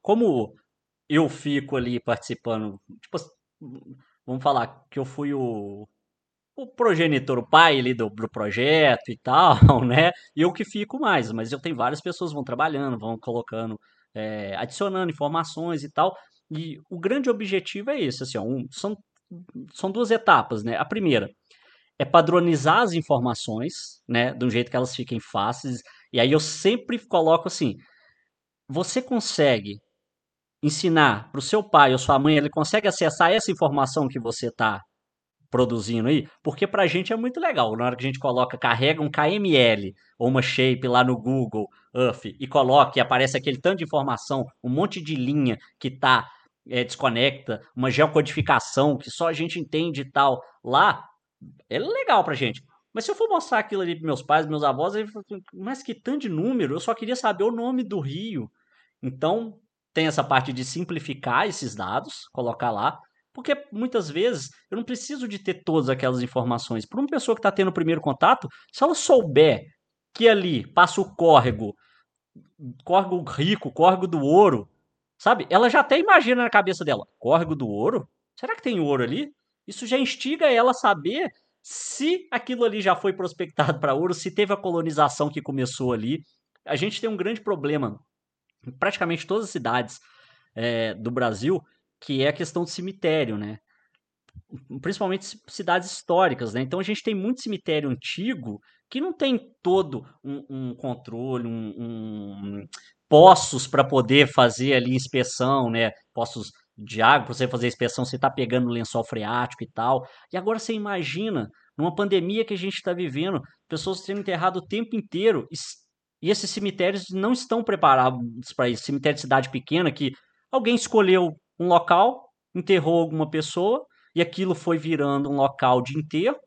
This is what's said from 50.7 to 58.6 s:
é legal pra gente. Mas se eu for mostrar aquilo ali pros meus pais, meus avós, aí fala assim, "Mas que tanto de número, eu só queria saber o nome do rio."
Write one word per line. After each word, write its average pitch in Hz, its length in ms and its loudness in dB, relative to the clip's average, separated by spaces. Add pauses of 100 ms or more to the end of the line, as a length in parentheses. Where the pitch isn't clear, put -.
é 123 100 -2
legal 330 440 2
pra 165 100 -2
gente. 127 280 -4 (320)
Mas 220 120 -8
se 403 60 -4
eu - 40 -2
for 453 140 0
mostrar 320 300 0
aquilo 214 220 -4
ali 170 140 -2
pros 160 100 -12
meus 160 160 -2
pais, 156 240 2
meus 151 180 -4
avós, 147 320 0
aí 214 120 -6
fala 214 180 -16
assim, 196 160 -14 (120)
"Mas 233 280 -10
que 233 120 -10
tanto 277 280 -6
de 233 80 -6
número, 175 460 -2
eu 175 40 -4
só 226 140 -4
queria 226 220 -4
saber 202 280 -2
o 233 80 2
nome 247 320 -4
do 196 160 -6
rio." 147 500 -8 (520)